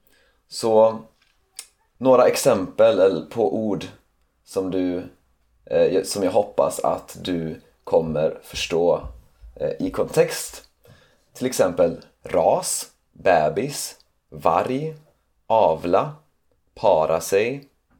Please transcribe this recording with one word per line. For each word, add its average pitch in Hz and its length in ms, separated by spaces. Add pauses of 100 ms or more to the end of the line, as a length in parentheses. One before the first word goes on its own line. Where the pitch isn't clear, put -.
(480)
Så 110 500 (1000)
några 123 280
exempel 107 720
eller 92 260
på 110 280
ord 104 300 (600)
som 95 260
du, 90 320 (600)
eh, 85 380
som 101 200
jag 90 80
hoppas - 500
att - 420
du 82 380 (240)
kommer 80 580
förstå, 85 580 (560)
eh, - 300
i 92 40
kontext. - 720 (680)
Till - 140
exempel 87 540 (220)
ras, 101 640 (260)
bebis, 87 840 (320)
varg, 127 680 (520)
avla, 95 680 (600)
para 82 460
sig, 120 480 (320)